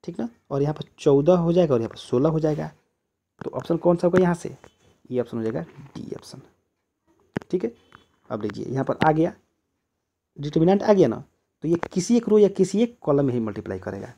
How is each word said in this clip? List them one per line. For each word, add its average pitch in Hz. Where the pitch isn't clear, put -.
ठीक 175
ना, 233
और 139
यहाँ 147
पर 151
चौदह 147
हो 170
जाएगा 170
और 120
यहाँ 113
पर -
सोलह 135
हो 160
जाएगा। 156
तो -
ऑप्शन 165
कौन 175
सा 180
होगा 180
यहाँ 175
से, -
ये 123
ऑप्शन 117
हो 113
जाएगा 123
डी -
ऑप्शन। -
ठीक 185
है, 233
अब 110
लीजिए 107
यहाँ 127
पर -
आ 156
गया, 160
डिटर्मिनेंट 165
आ 214
गया 180
ना, 113
तो 147
ये 170
किसी 190
एक 226
रो 214
या 202
किसी 196
एक 233
कॉलम 143
में 123
ही 123
मल्टीप्लाई 104
करेगा। 98